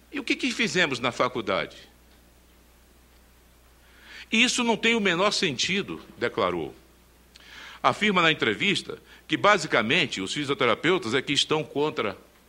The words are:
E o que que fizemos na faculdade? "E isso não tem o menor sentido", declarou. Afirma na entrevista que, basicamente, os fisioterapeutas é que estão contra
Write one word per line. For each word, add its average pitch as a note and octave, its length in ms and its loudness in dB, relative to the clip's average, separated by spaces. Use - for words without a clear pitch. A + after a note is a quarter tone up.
E C#4+ 80 -8
o A#3+ 40 -10
que - 120 -2
que C4 140 -2
fizemos E3+ 480 0
na B2 140 -2
faculdade? G2+ 640 -2
"E A3 120 4
isso B3 200 2
não A#3 140 2
tem A3+ 180 2
o A3+ 60 2
menor G3 300 2
sentido", F3 720 -2
declarou. F2+ 560 -2
Afirma G3+ 400 2
na E3 120 6
entrevista D3 640 -2
que, D#3 80 0
basicamente, D3 840 2
os - 140 -6
fisioterapeutas C3+ 800 0
é C3+ 80 0
que D3 100 -6
estão D3+ 300 0
contra C3 560 -4